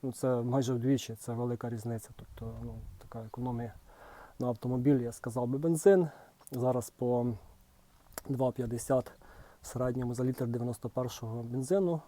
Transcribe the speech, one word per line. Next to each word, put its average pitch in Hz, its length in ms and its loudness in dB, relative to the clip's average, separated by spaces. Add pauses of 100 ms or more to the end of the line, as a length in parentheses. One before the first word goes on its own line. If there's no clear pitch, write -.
Ну, 131 100 -4
це 127 240 0
майже 123 380 0
вдвічі, 117 420 0
це 117 180 -8
велика 120 360 -2
різниця. 113 460 -6
Тобто, - 480 -12
ну, 233 100 -8 (240)
така - 280 -12
економія 120 480 -4 (640)
на 123 80 0
автомобіль, 127 520 4
я 117 120 -2
сказав 123 360 -2
би, 131 100 0
бензин. 165 500 6 (440)
Зараз 127 380 0
по 123 380 0 (1000)
два 127 220 2
п'ятдесят 120 600 0 (500)
в - 60 -14
середньому 123 480 0
за 123 80 0
літр 127 240 0
дев'яносто 120 420 -2
першого 120 540 -4
бензину. 156 640 2